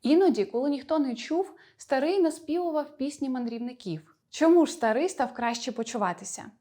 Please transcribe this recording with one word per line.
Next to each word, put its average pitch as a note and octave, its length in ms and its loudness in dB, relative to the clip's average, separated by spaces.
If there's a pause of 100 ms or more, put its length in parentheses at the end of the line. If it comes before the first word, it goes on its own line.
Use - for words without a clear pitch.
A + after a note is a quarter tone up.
Іноді, C#4 420 4
коли B3+ 260 -2
ніхто C#4+ 280 -2
не C4 160 0
чув, E4 400 -4 (220)
старий E4 460 0
наспівував D#4 720 -2
пісні C#4 320 -4
мандрівників. A#3 840 -8 (160)
Чому E4 360 6
ж - 60 -6
старий A#3+ 360 0
став A#3+ 260 -2
краще A#3 380 -4
почуватися? G3+ 800 -6 (100)